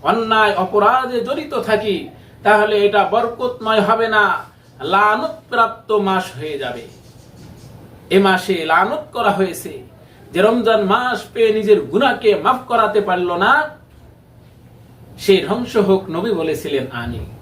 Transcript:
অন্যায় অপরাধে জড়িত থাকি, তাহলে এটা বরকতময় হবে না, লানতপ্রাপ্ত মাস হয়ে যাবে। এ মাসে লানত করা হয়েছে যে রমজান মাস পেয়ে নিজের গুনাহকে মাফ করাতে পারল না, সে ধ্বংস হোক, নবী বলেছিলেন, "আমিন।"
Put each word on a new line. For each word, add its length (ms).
অন্যায় 520
অপরাধে 640
জড়িত 380
থাকি, 500
তাহলে 420
এটা 260
বরকতময় 720
হবে 260
না, 380
লানতপ্রাপ্ত 1080
মাস 320
হয়ে 220
যাবে। 280
এ 100
মাসে 460
লানত 480
করা 180
হয়েছে 600
যে 80
রমজান 420
মাস 400
পেয়ে 200
নিজের 280
গুনাহকে 540
মাফ 320
করাতে 340
পারল 340
না, 340
সে 300
ধ্বংস 300
হোক, 320
নবী 220
বলেছিলেন, 600
"আমিন।" 340